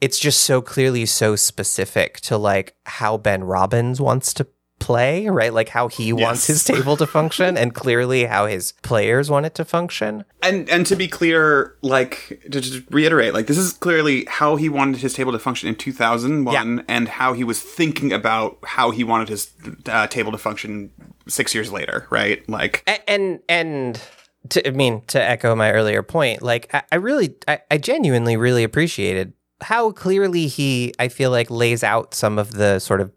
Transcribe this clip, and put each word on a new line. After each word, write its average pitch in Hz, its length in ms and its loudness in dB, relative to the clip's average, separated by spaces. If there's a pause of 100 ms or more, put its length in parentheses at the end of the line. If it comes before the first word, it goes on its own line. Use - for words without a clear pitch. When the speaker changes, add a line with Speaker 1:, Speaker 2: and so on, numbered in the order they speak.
Speaker 1:
it's 131 180 0
just 147 240 2
so 127 200 4
clearly 127 420 0
so 107 320 2
specific - 840 -2
to, - 180 -2
like, 98 380 0 (100)
how 110 320 -2
Ben 101 260 0
Robbins 117 560 0
wants 131 340 0
to - 120 -4 (340)
play, 139 480 0
right? 120 240 2
Like, 113 160 2
how 120 200 0
he 113 220 -4
wants 113 380 2
Speaker 2:
Yes. 151 160 2
Speaker 1:
his - 0 -
table 143 320 2
to 151 100 2
function 160 520 0
and 120 160 0
clearly 123 500 2
how 104 220 2
his 98 260 -6 (100)
players 120 480 2
want 143 140 2
it 160 120 -6
to 165 100 -4
function. 208 580 -4 (180)
Speaker 2:
And, 185 280 0
and 170 160 2
to 196 100 2
be 180 100 -2
clear, 156 760 2
like, 131 580 -2 (100)
to 139 120 -4
just 127 280 -8
reiterate, 147 440 2
like, 110 120 -2
this 147 120 2
is 180 160 0
clearly 151 500 2
how 151 320 0
he 156 140 0
wanted 135 320 0
his 131 100 -2
table 131 200 -2
to 117 60 -2
function 120 300 -4
in 113 60 -2
two 131 180 -8
thousand 123 540 0
one 120 320 0
Speaker 1:
Yeah. - 100 -8
Speaker 2:
and 117 200 0
how 127 260 0
he 120 100 -4
was 117 160 -4
thinking 143 500 -2
about 110 540 0
how 120 260 0
he 117 140 -2
wanted 113 240 0
his, 104 240 -8 (340)
uh, 110 200 2
table 107 260 -4
to 107 60 -8
function 104 520 -8 (380)
six - 260 -2
years 107 160 -4
later, 95 380 -6
right? 107 400 -2
Like - 380 -4
Speaker 1:
A-, 208 220 -2
and, 196 320 -2 (100)
and 143 500 -2 (480)
to, 120 180 0
I 131 40 0
mean, 127 380 0
to 131 140 2
echo 113 320 2
my 107 180 2
earlier 107 300 2
point, 131 380 -2
like, 120 340 -2
I, 143 160 0
I - 60 2
really, 208 380 0 (120)
I, 147 140 0 (100)
I 151 60 4
genuinely 135 640 2
really 120 260 4
appreciated 98 680 -2 (260)
how 220 320 0
clearly 185 540 0
he, 131 520 -2
I 123 100 0
feel 127 220 0
like, 120 200 0
lays 120 340 0
out 110 300 0
some 107 240 0
of 104 140 -2
the 101 260 2
sort 98 240 0
of 98 140 -6